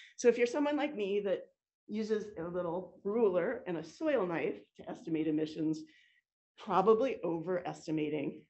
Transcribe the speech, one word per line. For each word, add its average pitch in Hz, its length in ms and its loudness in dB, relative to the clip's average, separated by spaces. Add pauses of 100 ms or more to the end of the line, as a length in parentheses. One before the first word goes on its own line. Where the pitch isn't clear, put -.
(160)
So 247 120 4
if 233 100 6
you're 240 80 4
someone 294 300 0
like 277 200 -2
me 202 300 0
that 185 160 0 (440)
uses 208 400 -2 (120)
a 165 60 -4
little 175 600 -6
ruler 202 640 2
and 175 100 -4
a 160 80 -6
soil 269 420 -2
knife 160 300 -2 (200)
to - 120 -16
estimate 160 380 -2
emissions, 156 540 0 (760)
probably 220 640 4
overestimating 156 1300 -2